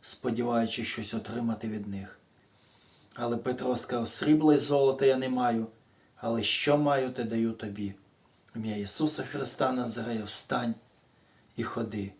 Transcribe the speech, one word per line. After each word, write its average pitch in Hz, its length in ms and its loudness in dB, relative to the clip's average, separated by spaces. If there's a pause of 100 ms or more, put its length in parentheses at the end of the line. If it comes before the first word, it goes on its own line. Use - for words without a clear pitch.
сподіваючись 117 840 -2
щось - 280 -6
отримати 113 540 -4
від 104 180 -6
них. 98 320 -10 (960)
Але 120 220 -2
Петро 127 400 -2
сказав: 117 320 -2
«Срібла 151 460 6
й 139 40 6
золота 139 480 4
я 131 100 6
не 131 120 -2
маю, 120 380 2 (500)
але 117 260 -2
що - 360 2
маю, 135 340 2
те 123 120 -4
даю 113 280 0
тобі. 101 420 -6 (600)
В 120 40 -8
ім'я 110 180 -4
Ісуса 131 460 0
Христа 135 500 0
Назарея 117 520 -4
встань 120 500 -2 (840)
і - 80 -4
ходи». 104 560 -6